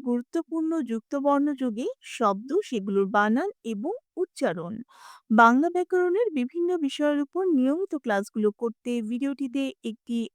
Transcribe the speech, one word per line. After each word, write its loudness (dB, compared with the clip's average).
গুরুত্বপূর্ণ -2
যুক্ত -6
বর্ণযোগে 0
শব্দ, 0
সেগুলোর 0
বানান 2
এবং -6
উচ্চারণ। -4
বাংলা 8
ব্যাকরণের 0
বিভিন্ন -2
বিষয়ের 0
উপর -4
নিয়মিত 0
ক্লাসগুলো 0
করতে -6
ভিডিওটিতে -4
একটি -6